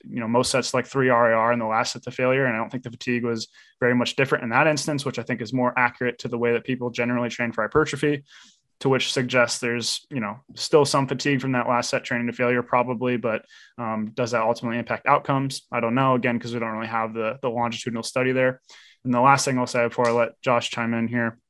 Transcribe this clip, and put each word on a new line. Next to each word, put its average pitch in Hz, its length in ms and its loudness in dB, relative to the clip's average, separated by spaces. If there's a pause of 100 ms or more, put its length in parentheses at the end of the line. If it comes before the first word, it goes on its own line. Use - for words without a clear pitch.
you 107 160 -10
know, 117 80 -6
most 120 240 2
sets, 127 240 0
like, 123 120 0
three 135 220 0
R 120 240 4
I 113 40 4
R 113 160 4
and 120 80 -2
the 113 60 -4
last 110 260 -2
set - 100 -14
to - 80 -14
failure. 131 360 2
And 117 100 0
I - 20 -2
don't 113 100 -4
think 127 140 -8
the 120 80 -10
fatigue 120 340 -4
was 117 220 -4 (320)
very 123 160 2
much 123 220 0
different 139 260 0
in 117 80 -6
that 135 160 4
instance, 147 380 -2
which 123 160 -6
I - 20 -4
think 120 180 -6
is 110 120 -10
more 123 260 0
accurate 123 420 0
to 127 80 -8
the 117 100 -4
way 117 140 2
that 117 120 -2
people 123 260 -4
generally 120 380 -2
train 117 240 -4
for 110 100 -2
hypertrophy, 147 640 0 (560)
to - 80 0
which 135 240 0
suggests 123 480 0
there's, 117 500 -4
you 139 100 -6
know, 110 200 -6 (160)
still - 280 4
some 139 220 2
fatigue 135 340 0
from 135 120 -2
that 123 160 0
last 120 220 0
set 131 120 -2
training 120 240 -2
to 117 60 -2
failure 123 320 0
probably, 123 520 0
but, 113 280 -2 (320)
um, 110 380 -4
does 120 180 -2
that 113 100 2
ultimately 117 360 0
impact 117 280 -6
outcomes? 139 640 0
I 123 80 -4
don't 117 160 0
know, 135 200 4
again, 120 260 0
'cause 117 120 -8
we 120 60 -4
don't 113 120 -4
really 110 180 -6
have 113 260 -4
the, 110 260 -4
the 131 100 -2
longitudinal 117 520 -4
study 127 300 0
there. 127 280 0 (440)
And 127 100 0
the 123 60 4
last 135 240 6
thing 131 140 0
I'll 123 80 0
say 120 200 0
before 117 220 2
I 117 40 4
let 117 300 0
Josh 120 280 2
chime 117 240 -2
in 117 120 0
here 117 320 -2 (120)